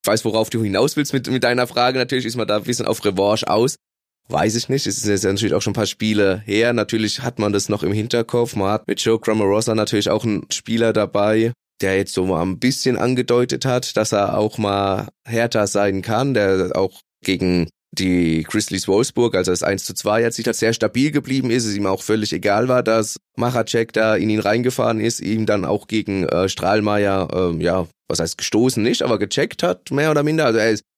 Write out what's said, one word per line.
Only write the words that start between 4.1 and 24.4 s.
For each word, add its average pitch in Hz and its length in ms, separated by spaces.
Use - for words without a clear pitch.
Weiß 95 260
ich 120 160
nicht. 135 160
Es 98 100
ist 110 100
jetzt 101 180
natürlich 98 280
auch 104 80
schon 104 120
ein - 20
paar 107 100
Spiele 104 640
her. 110 260
Natürlich 110 480
hat 127 180
man 104 140
das 98 160
noch 104 140
im 92 100
Hinterkopf. 117 640
Man 98 140
hat 107 180
mit - 140
Joe 113 180
Grammarosa 107 540
natürlich 107 340
auch 107 160
einen 107 260
Spieler 113 440
dabei, 107 580
der 95 160
jetzt 98 160
so 92 100
mal 90 160
ein 90 180
bisschen 127 380
angedeutet 123 680
hat, 127 320
dass 107 140
er 101 260
auch 107 180
mal 101 520
härter 117 400
sein 101 340
kann, 117 320
der 95 440
auch 95 260
gegen 90 460
die 87 520
Grizzlies 98 420
Wolfsburg, 113 480
also 92 160
das 90 140
eins 98 200
zu 92 100
zwei 110 280
erzielt 113 240
hat, 120 80
sehr 113 180
stabil 120 380
geblieben 135 400
ist, 120 140
es 107 100
ihm 101 120
auch 95 180
völlig 107 280
egal 101 360
war, 123 160
dass 110 340
Machacek 117 560
da 110 220
in 101 160
ihn 107 80
reingefahren 113 640